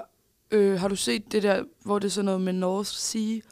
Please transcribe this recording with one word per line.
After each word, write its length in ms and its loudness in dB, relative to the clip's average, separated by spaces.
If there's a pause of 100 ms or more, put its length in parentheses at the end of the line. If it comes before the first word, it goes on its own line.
(520)
øh, 280 4
har 80 0
du 80 -2
set 360 -2
det 120 2
der, 200 4 (200)
hvor 160 0
det 80 -4
er 40 -2
sådan 140 -2
noget 160 0
med 120 0
North 360 0
Sea, 500 -4 (120)